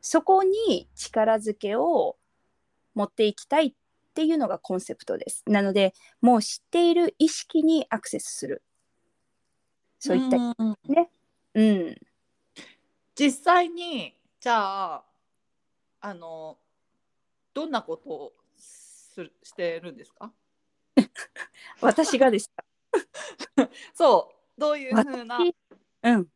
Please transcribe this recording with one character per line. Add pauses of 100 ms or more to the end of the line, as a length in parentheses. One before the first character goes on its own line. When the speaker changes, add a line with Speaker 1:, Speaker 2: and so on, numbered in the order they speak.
Speaker 1:
そ
こ
に
力
づ
け
を (760)
持
っ
て
い
き
た
い
っ (420)
て
い
う
の
が
コ
ン
セ
プ
ト
で
す。
な
の
で、 (260)
も
う
知
っ
て
い
る
意
識
に
ア
ク
セ
ス
す
る。 (1300)
そ
う
い
っ
た、
Speaker 2:
う
ん。 (120)
Speaker 1:
ね。 (440)
う
ん。 (1200)
Speaker 2:
実
際
に、 (240)
じ
ゃ
あ、 (960)
あ
の、 (960)
ど
ん
な
こ
と
を (240)
す
る、
し
て
る
ん
で
す
か？ (600)
Speaker 1:
<laughs>
私
が
で
す
か？ (880)
Speaker 2:
<laughs> (240)
そ (240)
う。
ど
う
い
う
ふ (140)
う
な
Speaker 1:
私、 (460)
う
ん。